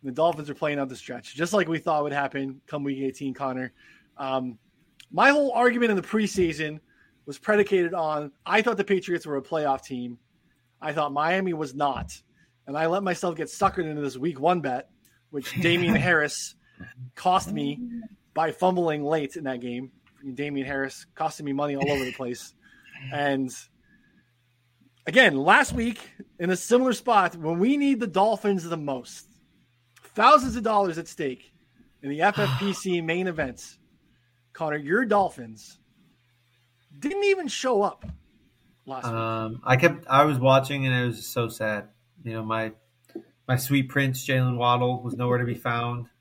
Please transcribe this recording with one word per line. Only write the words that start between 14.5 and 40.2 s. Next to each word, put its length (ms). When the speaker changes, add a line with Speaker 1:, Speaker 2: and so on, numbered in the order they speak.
Speaker 1:
bet, 280
which 300
Damian 340
Speaker 2:
<laughs> 20
Speaker 1:
Harris 600
cost 380
me 260
by 160
fumbling 540
late 320
in 80
that 160
game. 320
Damian 320
Harris 480
costing 320
me 60
money 240
all 140
over 140
the 80
place. 460
Speaker 2:
<laughs> 540
Speaker 1:
And 380
again, 300
last 360
week 280
in 120
a 60
similar 360
spot, 440
when 220
we 180
need 240
the 60
Dolphins 580
the 120
most, 500
thousands 420
of 60
dollars 360
at 100
stake 440
in 80
the 120
F 160
F 200
P 140
C 280
Speaker 2:
<sighs> 0
Speaker 1:
main 260
event, 520
Connor, 240
your 280
Dolphins 760
didn't 280
even 240
show 340
up 220
last 200
week. 80
Speaker 2:
Um, 500
I 120
kept, 320
I 160